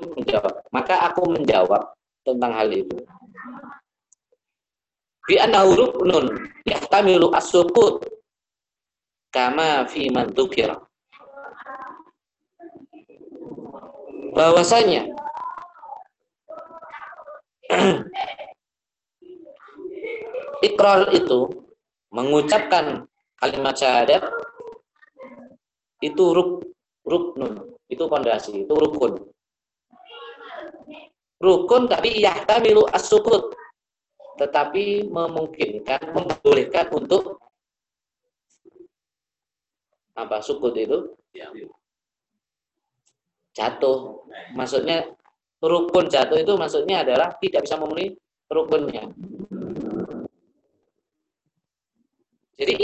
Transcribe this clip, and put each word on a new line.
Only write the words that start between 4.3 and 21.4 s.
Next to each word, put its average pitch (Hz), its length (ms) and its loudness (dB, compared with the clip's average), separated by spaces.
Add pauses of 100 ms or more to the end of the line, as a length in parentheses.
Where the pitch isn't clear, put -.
Bi - 160 4
annahu 196 320 6
ruknun 180 800 2 (160)
yahtamilu 185 640 4
as-sukut - 720 4 (1300)
kama 135 560 0
fi 139 240 -4
man 123 200 0
dzukira. 120 440 0 (3500)
Bahwasanya 170 720 4 (2500)
<clears throat> 180 400 2 (2750)
ikrar 202 480 4
itu, 151 480 0 (480)